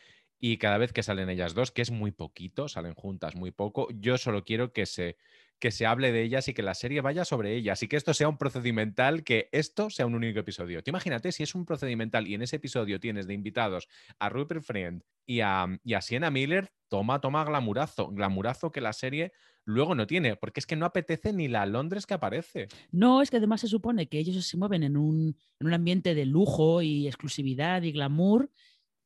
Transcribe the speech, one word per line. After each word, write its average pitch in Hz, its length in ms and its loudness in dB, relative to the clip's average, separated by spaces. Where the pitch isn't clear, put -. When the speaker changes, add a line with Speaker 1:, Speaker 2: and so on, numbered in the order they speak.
Speaker 1:
y 117 180 0
cada 104 200 2
vez 120 140 0
que 113 100 -2
salen 95 260 -2
ellas 90 260 -2
dos, 127 180 0
que 123 100 -2
es 120 80 -4
muy 104 220 -2
poquito, 92 560 -10
salen 85 260 -8
juntas 85 400 -10
muy 90 160 -10
poco, 104 420 -4
yo 117 260 0
solo 104 260 -2
quiero 120 280 -2
que 98 140 -2
se, 87 300 -6
que 117 140 0
se 113 120 -2
hable 120 280 4
de 113 100 2
ellas 123 240 0
y 135 80 -4
que 113 80 -2
la 95 120 -2
serie 139 260 -4
vaya 147 240 -2
sobre 110 320 0
ellas 104 260 0
y 120 60 -2
que 147 80 0
esto 147 180 0
sea 147 140 4
un 147 100 0
procedimental, 123 880 2
que 110 260 2
esto 202 400 0
sea 131 160 0
un 117 80 0
único 113 240 -2
episodio. 87 460 -6
Tú 135 60 -4
imagínate 170 420 -4
si 156 100 -6
es 151 140 -4
un 175 100 -6
procedimental 117 640 -2
y 104 60 -4
en 107 80 -4
ese 123 140 -4
episodio 107 440 -2
tienes 104 260 -4
de 101 80 -6
invitados 101 540 -2
a 104 80 0
Rupert 143 340 -4
Friend 90 400 -6
y 120 140 0
a, 95 260 2
y 113 120 -2
a 98 60 2
Sienna 147 300 -2
Miller, 147 400 0
toma, 113 320 0
toma 143 240 0
glamurazo, 127 680 0
glamurazo 101 580 0
que 147 100 -8
la 110 120 -2
serie... 147 400 -4
Luego 139 320 2
no 107 100 2
tiene, 139 300 2
porque - 240 -8
es - 60 -8
que 160 100 -2
no 160 100 0
apetece 175 460 -2
ni 170 160 0
la 107 180 2
Londres 156 400 -2
que 202 80 -2
aparece. 123 540 -4
Speaker 2:
No, 247 300 8
es 285 100 2
que 247 60 4
además 214 220 4
se 240 60 -2
supone 208 420 0
que 151 120 -2
ellos 180 260 -2
se - 100 -6
mueven 175 280 2
en 143 120 2
un, 156 400 2
en 143 80 -2
un 170 80 4
ambiente 170 400 2
de 147 120 2
lujo 156 540 6
y 147 280 0
exclusividad 143 760 -2
y 165 80 -2
glamour, 165 600 4